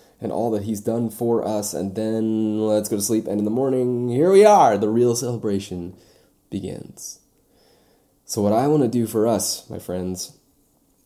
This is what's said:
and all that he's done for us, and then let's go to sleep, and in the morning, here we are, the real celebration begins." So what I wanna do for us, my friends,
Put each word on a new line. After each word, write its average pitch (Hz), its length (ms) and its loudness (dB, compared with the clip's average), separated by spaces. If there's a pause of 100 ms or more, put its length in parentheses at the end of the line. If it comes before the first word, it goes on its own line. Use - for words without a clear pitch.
(200)
and - 120 -6
all 113 180 -2
that 104 140 -4
he's 104 160 -6
done 113 300 -4
for 117 360 -2
us, 104 280 -4
and 92 200 -6
then 110 720 -2
let's 107 220 0
go 110 80 -2
to 101 60 -4
sleep, 110 260 -2
and 104 100 -2
in 104 60 0
the 107 60 0
morning, 123 580 0
here 143 240 2
we 196 120 10
are, 160 340 6
the 107 100 0
real 117 260 4
celebration 101 800 -6 (560)
begins." - 720 -12 (1040)
So - 160 -6
what 104 140 2
I 127 120 2
wanna 147 220 4
do 113 180 0
for 107 200 0
us, - 420 -2
my 101 100 -12
friends, 90 600 -8 (680)